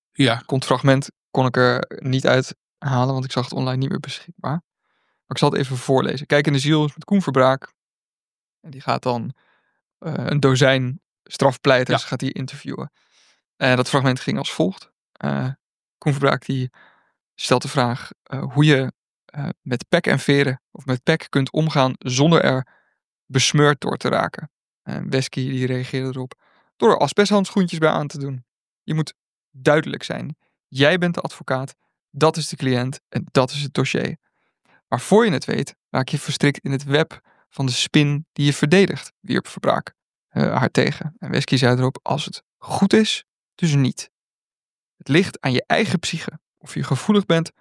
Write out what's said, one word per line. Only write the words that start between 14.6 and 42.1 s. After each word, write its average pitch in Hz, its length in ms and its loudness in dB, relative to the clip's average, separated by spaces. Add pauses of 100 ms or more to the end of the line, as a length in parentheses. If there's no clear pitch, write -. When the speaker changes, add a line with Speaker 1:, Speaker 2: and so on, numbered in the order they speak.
Speaker 2:
Eh, 139 360 -4 (500)
Koen 151 140 0
Verbraak 135 340 0
die 127 240 -4 (640)
stelt - 280 0
de 139 60 -6
vraag, 123 420 -4 (120)
eh, 131 200 -10 (100)
hoe 143 120 4
je, 135 280 4 (320)
eh, 143 240 -10 (140)
met 123 260 -6
pek 170 180 0
en - 120 2
veren 139 520 0
of - 140 -20
met 127 180 -4
pek - 260 0
kunt 135 240 -2
omgaan 147 460 0
zonder 143 440 2
er 131 240 0 (600)
besmeurd 143 540 2
door - 160 -4
te - 120 -6
raken. - 420 -2 (320)
En - 280 -8
Wesky 131 400 -4
die 127 160 -2
reageerde 127 420 -6
erop 127 260 -10 (420)
door 233 140 4
er - 80 4
asbesthandschoentjes 196 800 2
bij 156 120 2
aan 156 160 -2
te 147 120 -12
doen. 139 260 -8 (380)
Je - 120 -6
moet 156 200 -4 (360)
duidelijk 143 520 0
zijn. 127 340 -10 (320)
Jij 143 300 2
bent 175 160 -2
de - 60 -4
advocaat. - 540 -8 (360)
Dat 151 260 0
is 151 120 -4
de - 80 -10
cliënt 131 520 -2
en - 220 -6
dat 131 200 2
is 143 120 -8
het 143 120 -8
dossier. 131 420 -2 (720)
Maar 123 120 -2
voor 214 240 4
je 220 80 4
het 131 120 -2
weet, - 300 -4 (160)
raak 131 180 -2
je 151 100 -4
verstrikt 143 400 0
in 139 140 -6
het 135 120 -4
web 143 360 -2 (280)
van - 180 -4
de 123 60 0
spin 147 600 2
die 143 140 -2
je 143 60 4
verdedigt, 160 680 2
wierp 123 280 -2
Verbraak, - 460 -2 (340)
eh, - 280 0
haar 117 140 0
tegen. 143 480 0
En - 120 -12
Wesky 127 260 0
zei 123 220 4
erop, 127 240 -2
"Als - 220 -4